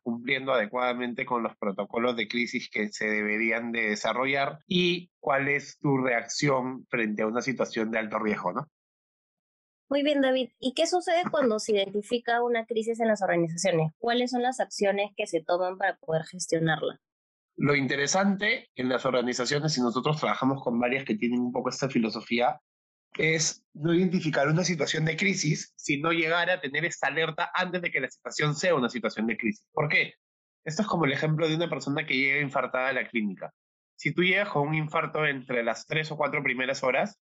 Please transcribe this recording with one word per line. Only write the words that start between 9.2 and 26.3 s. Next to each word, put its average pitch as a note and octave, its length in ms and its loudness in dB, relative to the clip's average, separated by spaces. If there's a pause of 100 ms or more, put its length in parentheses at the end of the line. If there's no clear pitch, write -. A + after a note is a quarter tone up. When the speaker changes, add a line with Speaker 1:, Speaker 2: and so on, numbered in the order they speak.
Speaker 2:
Muy C#4 160 2
bien, C#4+ 160 4
David. C4 300 2 (100)
¿Y B3+ 140 -2
qué D#4+ 120 2
sucede F4+ 420 0
cuando B3 300 2
se A3 140 -2
identifica G#3 680 0
una A#3 260 0
crisis A3+ 340 -2
en A3+ 80 4
las G#3 120 2
organizaciones? E3+ 760 2
¿Cuáles B3 320 0
son B3 120 0
las B3 180 0
acciones G3+ 560 0
que G#3 100 -4
se D#3+ 160 -2
toman F#3 340 0
para F#3+ 200 0
poder D#3+ 260 -2
gestionarla? D#3+ 800 -2 (580)
Speaker 1:
Lo C#3+ 160 4
interesante F#3 1000 2
en B2+ 160 -2
las B2+ 160 0
organizaciones, B2+ 720 0
y - 20 0
nosotros B2 400 0
trabajamos B2+ 420 0
con A#2 160 0
varias C3+ 280 0
que A2+ 80 0
tienen A#2+ 260 0
un B2 120 -2
poco B2 180 -2
esta C3 180 -4
filosofía, A#2 720 0 (560)
es D#3+ 560 0
no D#3+ 220 0
identificar D#3+ 540 2
una D#3+ 140 2
situación D#3+ 440 0
de D#3+ 100 -2
crisis, - 580 0
sino D3+ 380 -2
llegar E3 380 2